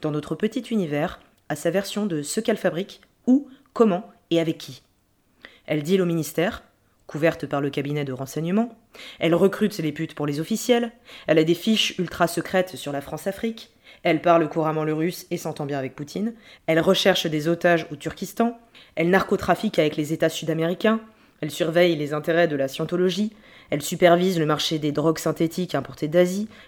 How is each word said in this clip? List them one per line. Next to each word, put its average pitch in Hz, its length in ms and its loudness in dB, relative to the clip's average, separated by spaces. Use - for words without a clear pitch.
dans 151 80 -2
notre 147 240 -4
petit 220 240 -2
univers 180 640 -2
a 151 60 -4
sa 165 160 -2
version 202 340 -2
de 160 180 -2
ce - 180 -4
qu'elle 214 160 0
fabrique, 175 440 -4
où, 269 200 4
comment 214 380 2
et 165 80 4
avec 160 180 0
qui. - 240 -18
Elle 151 180 -2
deal 185 180 2
au - 20 2
ministère, 170 600 -2
couverte 160 400 -2
par 143 140 -2
le 143 100 -2
cabinet 143 340 -2
de 131 80 -6
renseignement. 165 640 -2
Elle 165 160 2
recrute 196 420 2
les 156 140 -2
putes 156 240 -8
pour 147 100 -2
les 143 140 -2
officiels. 233 500 0
Elle 160 100 4
a 156 60 6
des 165 100 2
fiches 214 440 0
ultra 170 280 0
secrètes 180 480 -2
sur 143 160 -10
la 139 100 -6
France-Afrique. 196 720 -8
Elle 165 180 2
parle 165 280 4
couramment 156 340 -2
le 156 100 0
russe 160 380 -4
et 180 60 -4
s'entend 160 280 -6
bien 143 140 -4
avec 131 160 -6
Poutine. 202 400 -6
Elle 165 140 2
recherche 185 460 4
des 151 200 -2
otages 170 460 2
au 147 40 -8
Turkistan. 233 640 -4
Elle 165 140 2
narcotrafique 190 680 2
avec 151 180 2
les 151 160 -2
États 160 160 2
sud-américains. 165 720 0
Elle 151 120 -6
surveille 170 420 2
les 147 180 -4
intérêts 165 360 2
de 147 80 -2
la 135 100 0
scientologie. 180 680 0
Elle 147 120 -2
supervise 175 560 4
le 156 80 2
marché 151 320 0
des 147 140 0
drogues 156 260 0
synthétiques 165 560 -2
importées 143 340 -6
d'Asie, 180 400 2